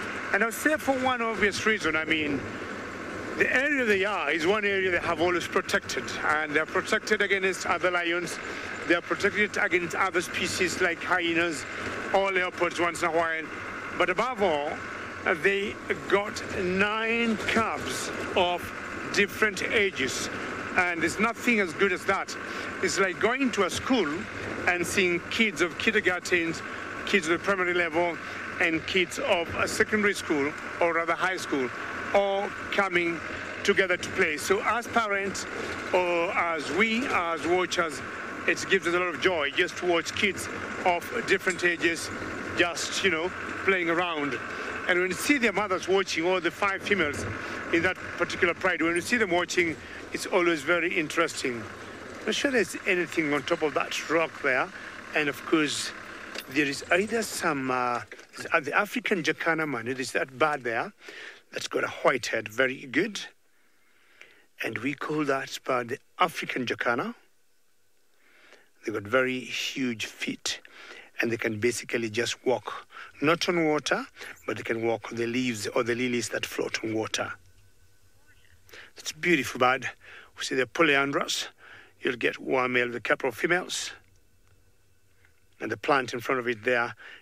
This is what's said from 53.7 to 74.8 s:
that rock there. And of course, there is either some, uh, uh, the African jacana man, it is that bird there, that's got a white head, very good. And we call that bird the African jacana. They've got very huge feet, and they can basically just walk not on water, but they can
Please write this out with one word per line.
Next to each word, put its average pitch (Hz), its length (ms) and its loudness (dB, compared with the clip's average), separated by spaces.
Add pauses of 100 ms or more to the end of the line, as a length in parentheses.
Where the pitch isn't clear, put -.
that - 360 -2
rock 160 320 0
there. 143 280 2 (440)
And 151 140 2
of - 180 -4
course, 151 460 2 (600)
there 143 140 2
is 139 240 -4
either 214 320 2
some, 143 480 -2
uh, 123 320 0 (520)
uh, 165 80 4
the 131 120 -4
African 202 500 0
jacana 160 440 0
man, 120 220 -4
it 127 100 -4
is 123 140 -6
that 135 260 -2
bird 147 240 2
there, 123 300 -2 (580)
that's - 160 -6
got 131 160 -2
a 120 60 -2 (140)
white 139 240 4
head, 110 200 -4
very 131 380 0
good. 185 340 -2 (1400)
And 113 140 -4
we 131 160 -4
call 151 320 -2
that 135 400 -2
bird 123 240 0
the 135 80 -4 (220)
African 160 460 -2
jacana. 131 480 0 (1700)
They've 107 80 -4
got 104 100 -6
very 127 380 2
huge 120 640 -4
feet, - 560 -6 (580)
and 117 120 0
they 113 60 0
can 113 220 -4
basically 117 500 -2
just 117 360 -4
walk - 420 -2 (340)
not 165 280 2
on 170 160 2
water, 165 400 0 (400)
but 110 120 -4
they 104 60 -10
can 113 220 -2